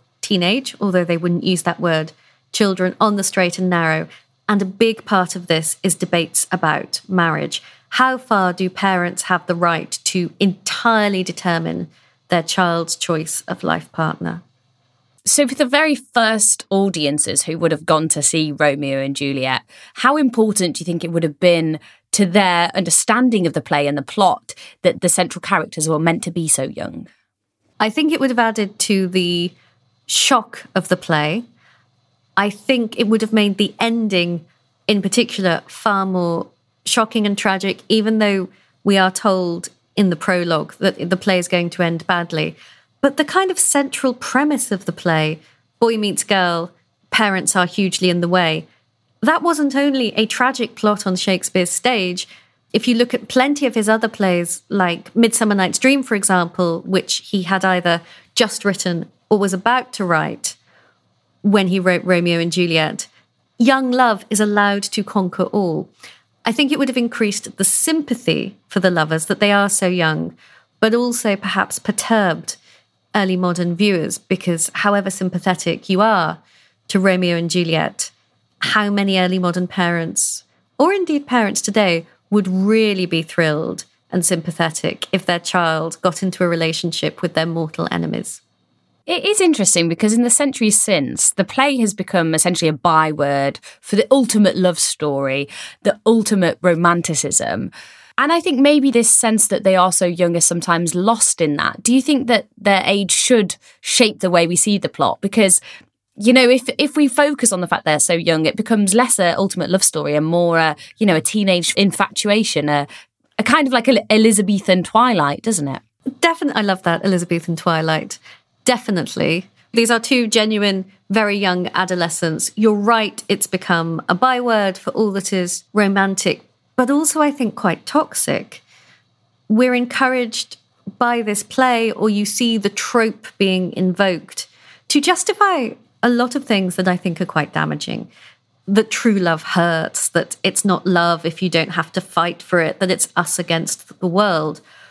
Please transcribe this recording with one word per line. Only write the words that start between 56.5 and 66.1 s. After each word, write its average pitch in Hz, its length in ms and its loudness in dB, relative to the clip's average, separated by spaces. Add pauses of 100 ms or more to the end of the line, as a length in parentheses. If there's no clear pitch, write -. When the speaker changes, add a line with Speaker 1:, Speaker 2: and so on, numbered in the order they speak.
Speaker 1:
which - 300 -2
he - 260 -4
had 185 220 -2
either 175 360 2 (340)
just - 300 0
written 180 460 -2 (180)
or 214 100 4
was 190 140 0
about 240 420 -2
to 202 100 -6
write 156 520 -2 (840)
when 196 260 4
he 190 120 0
wrote 175 240 2
Romeo 175 340 2
and 170 140 -2
Juliet, 165 560 0 (500)
young 262 320 2
love 247 400 2
is 208 100 0
allowed 202 440 2
to - 200 -4
conquer 185 400 -2
all. 180 460 -2 (540)